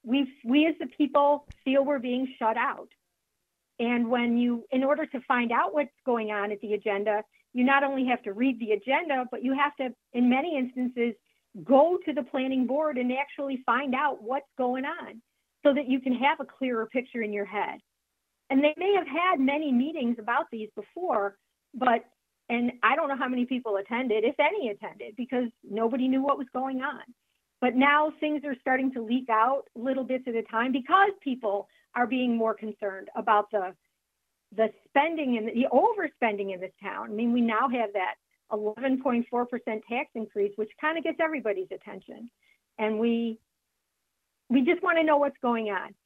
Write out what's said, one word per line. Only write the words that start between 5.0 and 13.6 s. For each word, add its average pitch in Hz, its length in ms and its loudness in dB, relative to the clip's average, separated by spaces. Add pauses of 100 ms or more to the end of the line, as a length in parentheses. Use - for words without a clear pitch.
to 247 160 -8
find 240 320 0
out 320 200 0
what's 294 160 0 (160)
going 226 260 0
on 208 200 -2
at 202 80 -6
the 214 140 -4
agenda, 208 500 0 (300)
you 247 100 2
not 277 180 6
only 269 260 0
have 240 160 0
to 202 100 -8
read 240 260 0
the 220 120 -2
agenda, 262 600 0
but 214 100 -8
you 262 160 0
have 294 200 0
to, 254 180 -6 (160)
in 247 180 4
many 285 280 0
instances, 247 560 -2 (500)
go 294 420 6
to 311 60 -2
the 277 120 -2
planning 262 440 -2
board 294 300 0
and 247 160 0
actually 269 520 -6